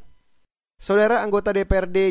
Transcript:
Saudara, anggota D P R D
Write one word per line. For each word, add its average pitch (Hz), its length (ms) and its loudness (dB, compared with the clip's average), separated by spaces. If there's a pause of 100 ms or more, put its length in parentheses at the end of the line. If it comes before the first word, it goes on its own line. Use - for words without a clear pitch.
(760)
Saudara, 214 480 0
anggota 202 240 -2
D 196 160 -2
P 190 80 0
R 190 160 0
D 185 80 -2 (140)